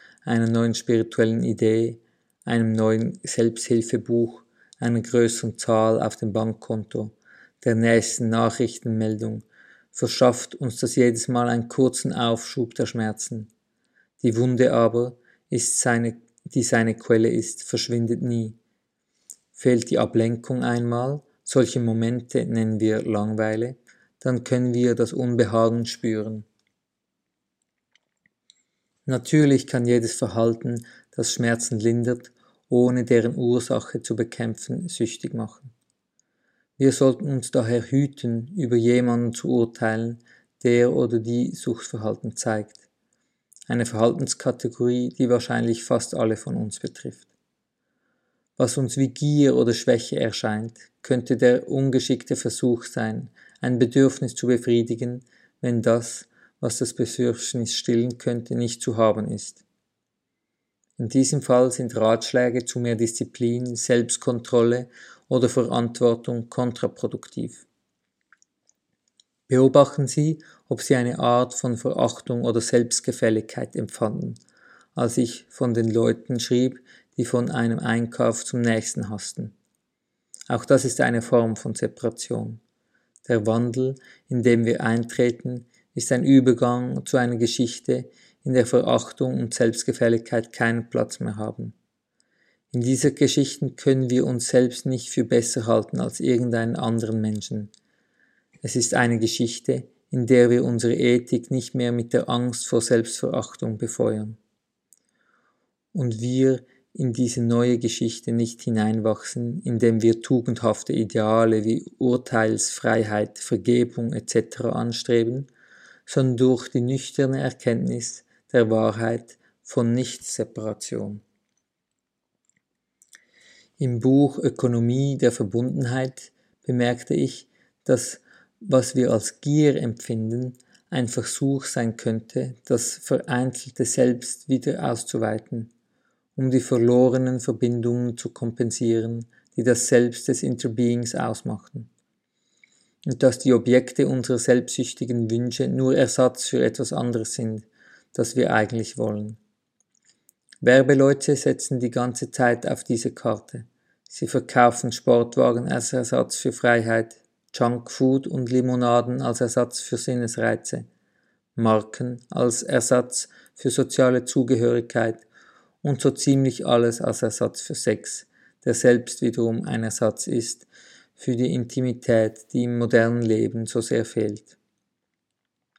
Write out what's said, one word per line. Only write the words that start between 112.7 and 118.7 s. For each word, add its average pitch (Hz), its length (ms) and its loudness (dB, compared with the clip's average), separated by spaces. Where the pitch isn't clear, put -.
Vergebung 120 720 0
et 117 160 -8
cetera - 400 -2
anstreben, 117 800 -2
sondern 131 320 2
durch 127 320 2
die 131 120 0
nüchterne 131 600 -2
Erkenntnis 120 800 -4
der 117 180 6